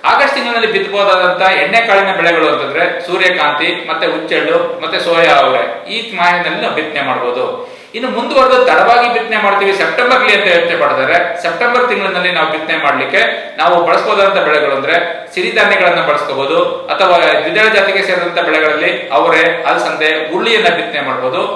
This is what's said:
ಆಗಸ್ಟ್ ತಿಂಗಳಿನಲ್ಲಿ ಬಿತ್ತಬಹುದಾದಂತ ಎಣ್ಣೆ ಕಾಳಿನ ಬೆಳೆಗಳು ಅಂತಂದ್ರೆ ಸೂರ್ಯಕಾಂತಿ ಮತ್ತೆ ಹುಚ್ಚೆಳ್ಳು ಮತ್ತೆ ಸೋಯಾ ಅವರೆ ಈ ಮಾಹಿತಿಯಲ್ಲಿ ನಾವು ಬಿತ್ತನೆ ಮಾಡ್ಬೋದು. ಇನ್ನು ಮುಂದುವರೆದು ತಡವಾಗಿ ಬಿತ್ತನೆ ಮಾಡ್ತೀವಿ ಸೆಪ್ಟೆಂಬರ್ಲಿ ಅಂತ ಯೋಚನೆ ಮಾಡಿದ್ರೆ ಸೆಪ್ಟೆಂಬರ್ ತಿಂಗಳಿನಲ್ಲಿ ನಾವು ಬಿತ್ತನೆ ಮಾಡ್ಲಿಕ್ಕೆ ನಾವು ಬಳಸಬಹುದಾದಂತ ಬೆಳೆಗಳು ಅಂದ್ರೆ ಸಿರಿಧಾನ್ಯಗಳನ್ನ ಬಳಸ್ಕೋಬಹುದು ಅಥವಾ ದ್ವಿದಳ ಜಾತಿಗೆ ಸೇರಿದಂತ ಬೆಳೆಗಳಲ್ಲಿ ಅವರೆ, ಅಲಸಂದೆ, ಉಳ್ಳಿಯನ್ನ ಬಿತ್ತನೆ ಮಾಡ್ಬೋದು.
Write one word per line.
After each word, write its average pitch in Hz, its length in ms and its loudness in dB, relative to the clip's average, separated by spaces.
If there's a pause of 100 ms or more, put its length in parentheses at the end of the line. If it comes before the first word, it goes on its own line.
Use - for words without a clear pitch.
ಆಗಸ್ಟ್ 277 300 2
ತಿಂಗಳಿನಲ್ಲಿ 233 380 -2
ಬಿತ್ತಬಹುದಾದಂತ 190 680 0
ಎಣ್ಣೆ 190 400 2
ಕಾಳಿನ 196 340 2
ಬೆಳೆಗಳು 165 320 2
ಅಂತಂದ್ರೆ 147 580 -2
ಸೂರ್ಯಕಾಂತಿ 170 840 0
ಮತ್ತೆ 156 180 -2
ಹುಚ್ಚೆಳ್ಳು - 500 -2 (260)
ಮತ್ತೆ 175 160 -4
ಸೋಯಾ 165 360 2
ಅವರೆ - 280 2 (300)
ಈ 214 240 -8
ಮಾಹಿತಿಯಲ್ಲಿ 175 440 0
ನಾವು - 140 -4
ಬಿತ್ತನೆ 151 260 -4
ಮಾಡ್ಬೋದು. 123 760 -4 (180)
ಇನ್ನು 240 160 -4
ಮುಂದುವರೆದು 254 540 2
ತಡವಾಗಿ 240 480 4
ಬಿತ್ತನೆ 220 300 -2
ಮಾಡ್ತೀವಿ 196 300 2
ಸೆಪ್ಟೆಂಬರ್ಲಿ 247 600 2
ಅಂತ 196 200 0
ಯೋಚನೆ 170 200 2
ಮಾಡಿದ್ರೆ 147 680 0
ಸೆಪ್ಟೆಂಬರ್ 240 480 0
ತಿಂಗಳಿನಲ್ಲಿ 190 420 -2
ನಾವು 156 200 0
ಬಿತ್ತನೆ 156 320 -4
ಮಾಡ್ಲಿಕ್ಕೆ 139 380 0 (360)
ನಾವು 175 180 2 (120)
ಬಳಸಬಹುದಾದಂತ 196 600 2
ಬೆಳೆಗಳು 147 280 0
ಅಂದ್ರೆ 165 580 -4
ಸಿರಿಧಾನ್ಯಗಳನ್ನ 185 760 0
ಬಳಸ್ಕೋಬಹುದು 143 520 0 (280)
ಅಥವಾ 180 300 2
ದ್ವಿದಳ 165 580 2
ಜಾತಿಗೆ 196 260 2
ಸೇರಿದಂತ 175 380 -2
ಬೆಳೆಗಳಲ್ಲಿ 156 680 -2
ಅವರೆ, 160 540 2
ಅಲಸಂದೆ, 151 460 0 (260)
ಉಳ್ಳಿಯನ್ನ 190 400 0
ಬಿತ್ತನೆ 151 260 -4
ಮಾಡ್ಬೋದು. 131 400 -4 (140)